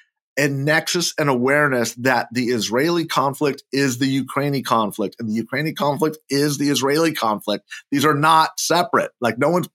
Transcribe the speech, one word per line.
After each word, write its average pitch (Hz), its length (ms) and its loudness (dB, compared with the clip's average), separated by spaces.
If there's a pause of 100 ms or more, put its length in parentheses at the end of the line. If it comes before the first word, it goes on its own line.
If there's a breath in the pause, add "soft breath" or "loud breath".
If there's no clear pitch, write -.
(380 soft breath)
a 143 120 2
nexus 156 680 -2
and 147 120 0
awareness 135 680 2
that 123 360 2
the 120 180 -2
Israeli 127 560 0
conflict 139 580 -2 (100)
is 135 240 0
the 135 100 0
Ukrainian 135 560 -2
conflict, 104 560 0
and 117 80 -6
the 107 60 -2
Ukrainian 131 420 -4
conflict 147 440 -2 (100)
is 143 300 0
the 143 100 0
Israeli 143 440 2
conflict. 104 520 -2 (260 loud breath)
These 143 140 2
are 151 80 4
not 156 460 2
separate. 170 600 0
Like, 117 200 -2
no 143 100 2
one's 175 260 0